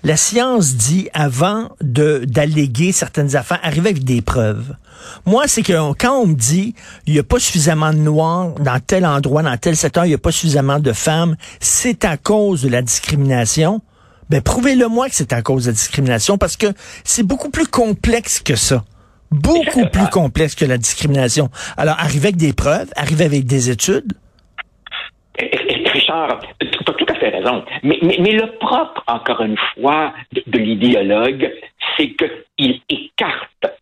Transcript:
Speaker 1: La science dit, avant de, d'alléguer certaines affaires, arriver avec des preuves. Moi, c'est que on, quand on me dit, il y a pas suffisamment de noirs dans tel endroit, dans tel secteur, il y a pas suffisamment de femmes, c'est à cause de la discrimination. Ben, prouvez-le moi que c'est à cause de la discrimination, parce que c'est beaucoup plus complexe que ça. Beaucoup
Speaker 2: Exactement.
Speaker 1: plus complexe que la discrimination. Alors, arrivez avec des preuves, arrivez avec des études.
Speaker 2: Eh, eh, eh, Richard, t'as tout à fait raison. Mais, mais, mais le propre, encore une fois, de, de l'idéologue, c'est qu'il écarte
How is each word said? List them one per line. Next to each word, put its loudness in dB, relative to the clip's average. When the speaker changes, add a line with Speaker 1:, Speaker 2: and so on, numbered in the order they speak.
Speaker 1:
La 2
science 2
dit, 0
avant 0
de, 2
d'alléguer 0
certaines -2
affaires, -2
arriver 0
avec -2
des 0
preuves. -2
Moi, 4
c'est 0
que 0
on, 0
quand 2
on 4
me 2
dit, 0
il 2
y 4
a 0
pas 2
suffisamment 2
de 2
noirs 2
dans 0
tel 2
endroit, 2
dans 0
tel 0
secteur, 0
il 2
y 2
a -2
pas 0
suffisamment 2
de 0
femmes, 0
c'est -2
à 0
cause 0
de 2
la 0
discrimination. 0
Ben, 2
prouvez-le 2
moi 0
que -6
c'est -2
à -2
cause 0
de 0
la 0
discrimination, 0
parce -2
que 0
c'est 0
beaucoup -2
plus 0
complexe 0
que 0
ça. 0
Beaucoup 2
Speaker 2:
Exactement. 2
Speaker 1:
plus 2
complexe 2
que 0
la 2
discrimination. 0
Alors, 2
arrivez 2
avec 0
des 2
preuves, 0
arrivez 2
avec 2
des 2
études. 0
Speaker 2:
Eh, -4
eh, -2
eh, -2
Richard, -2
t'as -4
tout -2
à -2
fait -2
raison. -4
Mais, 2
mais, 2
mais 4
le 0
propre, -2
encore -2
une -2
fois, 0
de, -4
de 0
l'idéologue, 2
c'est -2
qu'il -2
écarte -6